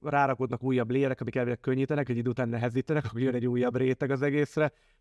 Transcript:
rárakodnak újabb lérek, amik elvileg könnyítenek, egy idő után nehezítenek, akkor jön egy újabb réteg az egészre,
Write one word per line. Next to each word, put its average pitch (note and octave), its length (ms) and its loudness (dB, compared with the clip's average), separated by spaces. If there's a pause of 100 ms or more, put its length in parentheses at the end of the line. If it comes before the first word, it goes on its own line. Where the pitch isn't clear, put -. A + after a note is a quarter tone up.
rárakodnak C3 640 0
újabb B2 260 2
lérek, C3 320 0
amik A#2+ 140 -6
elvileg A#2+ 240 0
könnyítenek, C3+ 500 0
egy A#2+ 80 0
idő A#2+ 120 0
után A#2+ 200 -2
nehezítenek, B2 560 -2
akkor A2 140 -6
jön B2+ 160 0
egy B2+ 120 0
újabb B2 280 0
réteg C3 360 0
az C3 100 0
egészre, D3 500 0 (300)